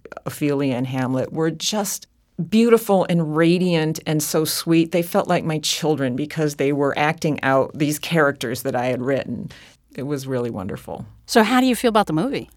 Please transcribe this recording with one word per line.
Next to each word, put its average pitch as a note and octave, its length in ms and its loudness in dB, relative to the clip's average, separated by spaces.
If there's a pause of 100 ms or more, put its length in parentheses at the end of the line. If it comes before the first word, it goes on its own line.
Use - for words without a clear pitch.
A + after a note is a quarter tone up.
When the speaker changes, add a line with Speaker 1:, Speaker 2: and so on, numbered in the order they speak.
(260)
Speaker 1:
Ophelia C#3 500 -2
and B2+ 120 -2
Hamlet, C3 440 -2
were D#3+ 200 0
just G3 560 -6 (420)
beautiful A3+ 600 4
and E3 260 0
radiant E3 720 2
and D#3 160 0
so D#3 240 0
sweet. E3 460 2
They F3 100 0
felt F3 260 0
like F3 180 0
my D#3 140 -2
children C#3 560 -2
because D3 400 -2
they C#3+ 180 0
were C#3+ 240 0
acting D3+ 460 -2
out C3+ 340 2
these D3+ 220 0
characters C#3 640 0
that C3 120 -2
I B2 120 -2
had B2+ 140 -2
written. B2 500 -4 (440)
It - 80 -8
was C3+ 240 -6
really B2 220 -2
wonderful. - 560 -8 (220)
Speaker 2:
So A3+ 160 6
how B3 180 2
do C4 60 4
you B3 80 4
feel A#3+ 140 0
about G#3+ 180 2
the D#3+ 60 -4
movie? E3+ 440 -2